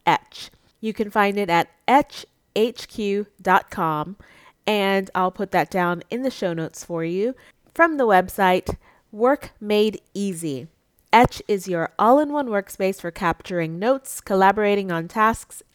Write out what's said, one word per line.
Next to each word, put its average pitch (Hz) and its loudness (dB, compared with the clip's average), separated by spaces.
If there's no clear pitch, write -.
Etch. - -2
You 220 -6
can 208 -6
find 202 2
it 202 -2
at 170 2
etch - 2
H - -2
Q 202 -4
dot - 2
com, 160 -4
and 196 0
I'll 185 0
put 190 -6
that 165 0
down 175 -2
in 247 -6
the 262 0
show 185 -4
notes 160 -8
for 170 -6
you. 190 -4
From 330 2
the 254 2
website, 185 2
Work 247 0
Made 214 0
Easy. 165 -6
Etch 240 4
is 196 -2
your 170 -4
all-in-one 285 2
workspace 196 -4
for 170 -8
capturing 165 -4
notes, 254 -2
collaborating 202 2
on 165 -4
tasks, 220 -2